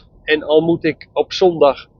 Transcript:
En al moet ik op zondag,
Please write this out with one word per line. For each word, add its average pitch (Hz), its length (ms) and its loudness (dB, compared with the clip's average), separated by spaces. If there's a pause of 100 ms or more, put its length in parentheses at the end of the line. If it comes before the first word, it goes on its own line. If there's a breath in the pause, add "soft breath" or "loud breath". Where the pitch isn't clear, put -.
(240)
En 151 180 -2
al 151 180 2
moet 165 240 -2
ik - 280 -6
op - 200 -4
zondag, 151 560 0 (120)